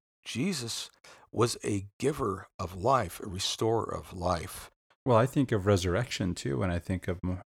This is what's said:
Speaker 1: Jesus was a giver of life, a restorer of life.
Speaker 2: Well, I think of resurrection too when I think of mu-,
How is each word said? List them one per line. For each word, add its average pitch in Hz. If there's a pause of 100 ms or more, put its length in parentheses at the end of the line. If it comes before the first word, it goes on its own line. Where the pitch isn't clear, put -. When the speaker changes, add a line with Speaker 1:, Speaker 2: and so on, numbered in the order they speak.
(220)
Speaker 1:
Jesus 131 (420)
was 117
a 101 (120)
giver 117 (120)
of 90
life, 107
a -
restorer 110
of 82
life. 87 (360)
Speaker 2:
Well, 123
I 113
think 135
of 101
resurrection 95
too -
when 95
I 87
think 92
of 90
mu-, 92